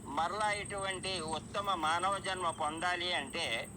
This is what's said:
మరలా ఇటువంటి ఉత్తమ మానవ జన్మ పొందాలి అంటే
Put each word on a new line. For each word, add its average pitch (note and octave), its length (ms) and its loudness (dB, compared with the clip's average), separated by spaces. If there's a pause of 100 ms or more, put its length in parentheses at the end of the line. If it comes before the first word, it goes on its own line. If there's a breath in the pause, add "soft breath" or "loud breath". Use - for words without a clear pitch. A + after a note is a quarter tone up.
మరలా G#3 460 2
ఇటువంటి F#3+ 680 -2
ఉత్తమ F#3 540 -2
మానవ F3 440 4
జన్మ F#3 320 0
పొందాలి F3 640 0
అంటే C3+ 640 -2